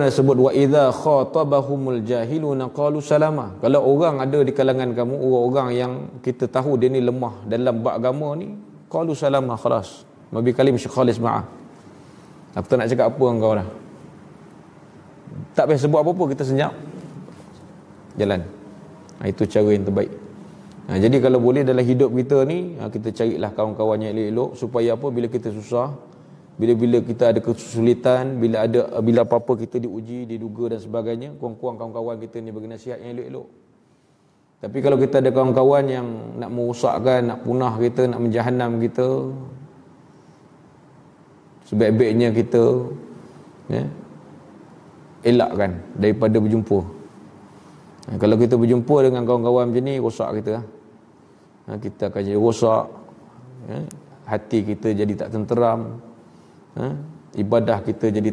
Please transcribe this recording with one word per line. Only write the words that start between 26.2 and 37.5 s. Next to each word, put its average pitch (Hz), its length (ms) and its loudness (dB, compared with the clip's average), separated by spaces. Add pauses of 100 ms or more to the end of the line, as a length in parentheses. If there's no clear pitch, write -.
bila-bila 120 480 2
kita 117 320 2
ada 113 40 0
kesulitan, 123 1000 0
bila 113 280 0
ada, 117 200 2 (120)
bila 117 240 4
apa-apa 117 400 0
kita 117 160 -6
diuji, 117 480 -10
diduga 113 480 -6
dan 110 80 -8
sebagainya, 117 560 -6
kurang-kurang 117 400 -8
kawan-kawan 113 400 -8
kita 113 240 -14
ni 113 80 -12
bagi 107 160 -12
nasihat 113 320 -12
yang 120 160 -14
elok-elok. 131 320 -12 (1120)
Tapi 107 240 -10
kalau 139 160 4
kita 135 240 2
ada 131 120 4
kawan-kawan 131 520 4
yang 127 200 -4 (280)
nak 117 160 -10
merosakkan, 120 760 0
nak 113 160 -4
punah 120 360 -2